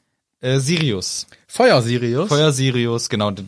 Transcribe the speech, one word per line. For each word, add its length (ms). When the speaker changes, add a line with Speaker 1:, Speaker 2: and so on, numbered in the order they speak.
Speaker 1:
Äh, 160
Sirius. 680
Speaker 2:
Feuer 320
Sirius. 480
Speaker 1:
Feuer 240
Sirius, 560
genau. 220
D-, 180